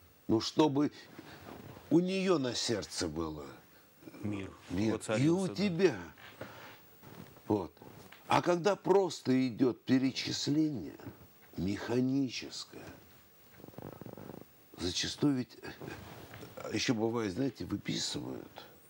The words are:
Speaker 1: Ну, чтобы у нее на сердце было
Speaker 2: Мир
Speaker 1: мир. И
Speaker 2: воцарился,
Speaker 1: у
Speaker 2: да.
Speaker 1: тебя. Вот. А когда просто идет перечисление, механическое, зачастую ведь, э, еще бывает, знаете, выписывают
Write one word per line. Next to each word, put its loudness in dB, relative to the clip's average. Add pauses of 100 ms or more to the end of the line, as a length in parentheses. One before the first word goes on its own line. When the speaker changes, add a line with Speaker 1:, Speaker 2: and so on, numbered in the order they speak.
(280)
Speaker 1:
Ну, 6
чтобы 4 (1000)
у 8
нее 4
на 0
сердце -2
было -4 (800)
Speaker 2:
Мир -4 (180)
Speaker 1:
мир. 2
И 4
Speaker 2:
воцарился, 2
Speaker 1:
у 0
Speaker 2:
да. -6
Speaker 1:
тебя. 4 (1500)
Вот. 0 (540)
А 4
когда 4
просто 4
идет 2
перечисление, 0 (640)
механическое, -2 (1900)
зачастую 0
ведь, -4
э, -12
еще 2
бывает, 0
знаете, -4
выписывают -4 (420)